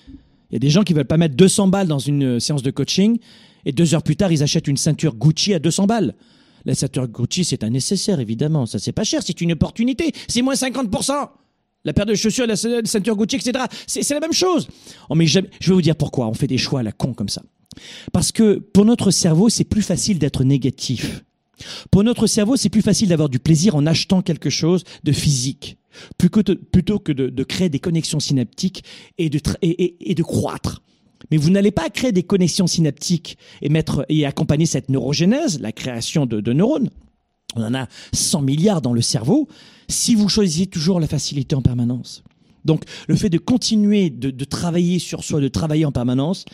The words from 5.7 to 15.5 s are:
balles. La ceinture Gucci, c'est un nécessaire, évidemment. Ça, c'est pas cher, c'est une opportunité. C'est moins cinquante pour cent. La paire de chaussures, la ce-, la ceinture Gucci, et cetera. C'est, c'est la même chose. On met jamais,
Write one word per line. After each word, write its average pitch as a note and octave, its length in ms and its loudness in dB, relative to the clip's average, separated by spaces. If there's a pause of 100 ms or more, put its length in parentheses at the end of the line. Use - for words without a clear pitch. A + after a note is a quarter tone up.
balles. G3+ 300 0 (500)
La C3 80 -2
ceinture B2+ 340 -4
Gucci, A#2+ 360 -4
c'est - 200 -4
un G#2+ 60 -2
nécessaire, D#3+ 500 -2
évidemment. B2+ 460 -2
Ça, G#2 140 -6
c'est A#2 120 -6
pas G#3+ 120 -4
cher, C#4+ 200 -2
c'est - 180 -8
une E3+ 100 0
opportunité. A#3+ 600 -2 (160)
C'est A#3+ 140 -2
moins C4+ 140 0
cinquante B3+ 340 -4
pour A3 140 -2
cent. C#4 260 -2 (560)
La D3+ 80 -4
paire G#3 140 0
de A3 80 2
chaussures, A3+ 320 0
la G#3+ 80 0
ce-, A#3 260 -2
la A3 40 -4
ceinture A3 300 0
Gucci, G#3+ 200 0
et G#3+ 60 -4
cetera. B3+ 260 -2 (180)
C'est, - 160 -6
c'est C#4+ 140 -2
la D4 40 -2
même D#4+ 140 -2
chose. E4+ 340 0 (420)
On C#3+ 60 -2
met E3 120 4
jamais, F#3 220 2 (120)